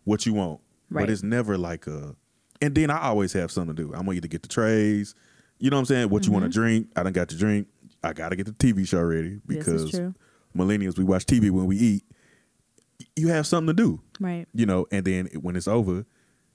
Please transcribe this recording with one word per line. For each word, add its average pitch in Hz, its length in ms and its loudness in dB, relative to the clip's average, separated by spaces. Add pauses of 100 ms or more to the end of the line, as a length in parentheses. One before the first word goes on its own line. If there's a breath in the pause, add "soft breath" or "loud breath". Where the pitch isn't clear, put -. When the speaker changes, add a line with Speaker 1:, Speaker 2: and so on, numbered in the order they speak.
Speaker 1:
what 104 200 0
you 110 100 2
want?" 87 260 -2 (280)
But 101 120 -4
Speaker 2:
Right. 101 100 0
Speaker 1:
it's 98 140 -4
never 107 340 -2
like 85 300 -6
a, 73 260 -10 (480)
and 143 140 2
then 156 140 4
I 156 120 -2
always 104 300 2
have 90 180 -2
something 85 240 -4
to 80 80 -6
do. 76 100 -8
I'm 87 140 -8
gonna 98 120 -2
either 85 100 -8
get 82 140 -8
the - 60 -18
trays, 107 680 0 (420 soft breath)
you 131 120 0
know 143 60 2
what 135 40 2
I'm 123 60 0
saying? 123 240 2
"What 101 160 2
you 104 60 4
wanna 98 140 2
Speaker 2:
Mm-hmm. 85 140 -2
Speaker 1:
drink?" 113 340 2
I 90 80 -2
done 92 100 -2
got 87 160 0
the 80 60 -10
drink. 104 320 0 (380)
I 82 80 -2
gotta 85 240 -6
get 95 100 -4
the 107 60 -12
T 123 180 4
V 98 140 2
show 87 180 0
ready 85 420 -2
Speaker 2:
This 156 220 -4
is - 180 0
Speaker 1:
because 78 60 -6
Speaker 2:
true. 180 240 -6 (420 soft breath)
Speaker 1:
millennials, 95 400 0
we 95 60 0
watch 92 240 2
T 120 140 4
V 101 100 4
when 92 160 2
we 95 100 0
eat. 107 280 2 (960 soft breath)
Y-, - 60 -20 (100)
you 156 120 2
have 160 160 2
something 160 320 0
to 220 60 4
do. 151 180 2 (200)
Speaker 2:
Right. 175 340 -6
Speaker 1:
You 113 120 2
know, 92 260 2
and 98 120 -2
then 92 220 0 (140)
when 90 160 -4
it's 90 100 -4
over, 107 400 0 (480 soft breath)